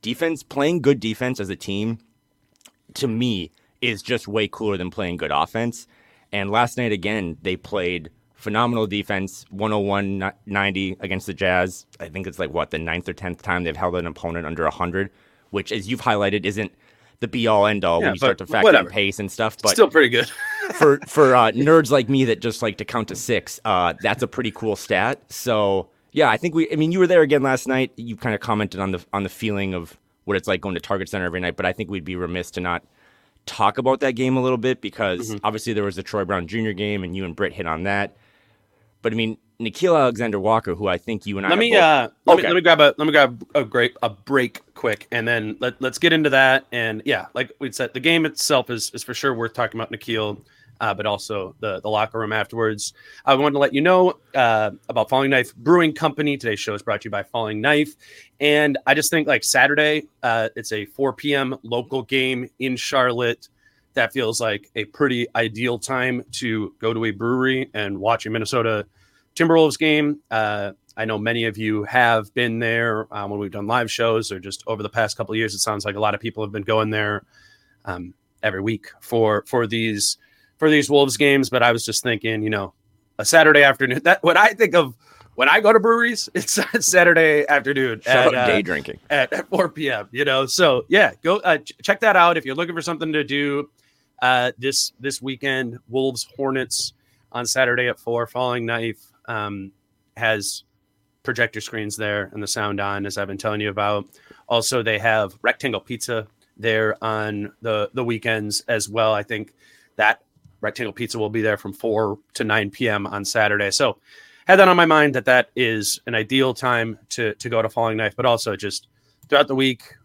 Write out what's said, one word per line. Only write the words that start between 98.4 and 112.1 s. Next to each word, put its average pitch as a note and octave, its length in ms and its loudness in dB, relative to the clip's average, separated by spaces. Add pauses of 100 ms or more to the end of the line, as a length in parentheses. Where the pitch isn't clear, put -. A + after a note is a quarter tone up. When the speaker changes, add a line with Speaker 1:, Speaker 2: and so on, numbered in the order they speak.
Speaker 2:
Knife, A2+ 460 -6 (160)
um, G2+ 440 -8 (440)
has A2 480 -2 (580)
projector A#2 380 -2
screens G#2+ 380 -8
there G#2 360 -4
and A2 80 -10
the G2+ 60 -8
sound G#2 320 -4
on, G2+ 260 -4
as G2+ 120 -8
I've G2+ 100 -6
been G2 100 -10
telling G#2+ 240 -4
you G#2+ 80 -4
about. G2+ 360 -2 (420)
Also, A#2 340 0
they G#2+ 160 0
have G#2+ 440 0
Rectangle A#2 400 -2
Pizza A2+ 460 -6 (280)
there A2 480 0
on G#2+ 480 -4 (100)
the, G#2+ 320 -2
the B2+ 100 -4
weekends A2 640 -4
as G#2+ 180 -2
well. A2 260 2
I G#2 100 -2
think G#2+ 300 -8 (440)
that G#2+ 260 2 (380)
Rectangle G#2 320 -6
Pizza A#2 260 -8
will G#2+ 100 -2
be A2 120 -4
there G#2+ 160 0
from G2 160 -10
four G#2+ 440 -2 (180)